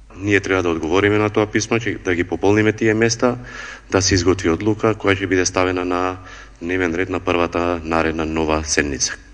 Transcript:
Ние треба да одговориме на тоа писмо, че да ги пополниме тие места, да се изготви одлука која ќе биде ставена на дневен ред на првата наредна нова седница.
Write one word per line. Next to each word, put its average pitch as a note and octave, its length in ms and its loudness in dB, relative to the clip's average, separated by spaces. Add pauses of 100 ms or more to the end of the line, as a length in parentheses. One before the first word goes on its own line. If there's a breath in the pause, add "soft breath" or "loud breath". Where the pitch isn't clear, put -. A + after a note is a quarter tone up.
(200)
Ние G2 200 4
треба F#2 220 2
да F2 60 2
одговориме F2 500 2
на G#2+ 120 2
тоа G#2+ 160 2
писмо, A2+ 320 0
че A2+ 260 -4
да F#2 100 0
ги E2+ 100 0
пополниме G#2 480 2
тие A2 220 2
места, A#2 420 2 (540 loud breath)
да F#2+ 120 2
се - 120 2
изготви F2 360 2
одлука G#2 440 0
која G2+ 200 0
ќе F#2+ 120 -4
биде F#2 200 2
ставена F2+ 380 0
на F2+ 320 -2 (440 loud breath)
дневен F2 340 -2
ред F2+ 160 -4
на F2+ 100 -4
првата F2 640 0
наредна D#2+ 420 0
нова D#2 380 0
седница. C#2+ 500 -2 (200)